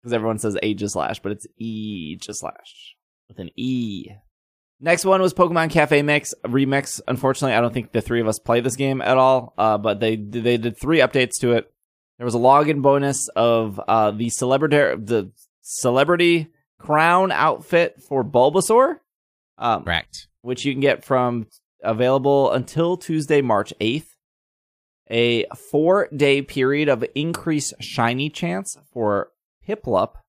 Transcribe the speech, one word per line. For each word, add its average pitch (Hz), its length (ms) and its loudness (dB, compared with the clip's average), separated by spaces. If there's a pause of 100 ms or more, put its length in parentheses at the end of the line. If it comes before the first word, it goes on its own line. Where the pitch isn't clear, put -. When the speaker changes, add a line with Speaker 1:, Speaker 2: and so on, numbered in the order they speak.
Speaker 1:
'Cause 120 80 -8
everyone 110 260 -2
says 104 240 -4
Aegislash, 101 640 -4
but 101 80 -6
it's - 160 -12 (140)
Aegislash 107 1300 -12 (340)
with 104 100 -20
an 87 160 -12
E. 117 540 -6 (720)
Next 170 240 0
one 190 160 4
was 185 120 2
Pokemon 170 380 2
Cafe 151 300 4
Mix, 147 320 -2 (120)
Remix. 135 640 -2
Unfortunately, 131 480 0
I 117 60 4
don't 117 120 0
think 123 200 -8
the 113 80 0
three 117 180 -2
of 113 80 0
us 110 100 -2
play 120 220 0
this 120 160 -2
game 135 260 -2
at 131 160 2
all, 131 400 2
uh, 107 200 2
but 104 240 -2
they, 113 160 0
they 113 400 -2
did 113 200 -4
three 156 220 0
updates 127 400 0
to 120 140 2
it. 117 180 -2 (460)
There 120 80 -10
was 120 100 -2
a 120 40 2
login 143 420 4
bonus 139 480 2
of, 113 580 0
uh, 107 240 2
the 110 180 -4
celebrity, 135 480 0
the 104 540 0 (300)
celebrity 160 880 0 (300)
crown 170 520 2
outfit 160 720 0
for 135 240 -2
Bulbasaur. 190 720 2 (600)
Um, 113 280 -2
Speaker 2:
Correct. - 420 -6 (140)
Speaker 1:
which 123 240 -8
you 139 80 -2
can 139 80 -4
get 139 240 2
from, 120 420 -2 (360)
available 131 680 2
until 165 460 -2
Tuesday, 156 440 0
March 107 380 -2
eighth. 123 360 -4 (960)
A 117 360 0 (260)
four-day 147 680 2
period 139 480 0
of 123 140 0 (120)
increased 156 640 -4
shiny 127 500 -2
chance 175 460 -8 (160)
for 104 400 -2 (360)
Piplup 110 460 -2 (160)